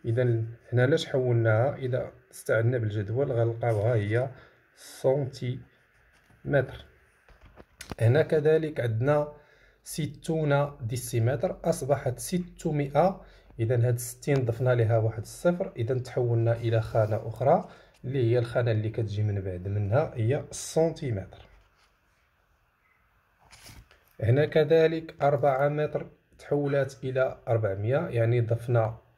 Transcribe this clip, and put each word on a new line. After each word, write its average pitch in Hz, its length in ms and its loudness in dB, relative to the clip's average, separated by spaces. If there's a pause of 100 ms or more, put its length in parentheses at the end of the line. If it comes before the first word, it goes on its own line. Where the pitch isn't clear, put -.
إذا 120 180 0 (500)
هنا 123 100 4
علاش 156 240 2
حولناها؟ 117 680 2
إذا 123 360 -4 (200)
استعنا 120 460 0
بالجدول 110 540 -2
غنلقاوها 117 600 0
هي 110 360 0 (460)
سنتيمتر. 131 880 -4 (2250)
هنا 123 220 4
كذلك 156 580 0
عندنا 135 520 0 (520)
ستون 147 960 -2
ديسيمتر 120 840 -2
أصبحت 135 540 -2
ستمائة. 165 1040 0 (360)
إذا 117 280 2
هاد 120 100 0
ستين - 460 -2
ضفنا 127 300 2
لها 117 240 4
واحد 110 240 0
الصفر، 175 540 -2
إذا 127 220 -2
تحولنا 117 580 0
إلى 113 260 0
خانة 110 460 0
أخرى 139 400 2 (360)
اللي 123 260 0
هي 123 80 4
الخانة 117 320 0
اللي 110 200 0
كتجي 107 320 -4
من 101 180 -2
بعد 92 280 -8
منها 104 460 0
هي 123 360 -2
السنتيمتر. - 1000 -4 (2750)
هنا 131 260 4
كذلك 160 760 2
أربعة 143 460 2
متر 151 380 -2 (320)
تحولت 139 680 -2
إلى 131 340 -2 (100)
أربعمية، 110 600 0
يعني 117 320 2
ضفنا 113 580 0 (200)